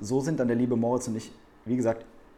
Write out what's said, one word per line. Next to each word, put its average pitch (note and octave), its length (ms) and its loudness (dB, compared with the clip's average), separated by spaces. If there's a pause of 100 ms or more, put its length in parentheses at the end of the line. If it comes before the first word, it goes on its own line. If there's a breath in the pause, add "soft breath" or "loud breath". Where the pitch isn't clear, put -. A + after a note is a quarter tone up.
so B2 200 0
sind C#3+ 200 0
dann A#2+ 80 2
der A#2+ 80 2
liebe B2 180 2
Moritz A#2+ 320 0
und A2+ 100 -4
ich, - 160 -10 (320)
wie A#2+ 120 0
gesagt, A2+ 280 0 (340)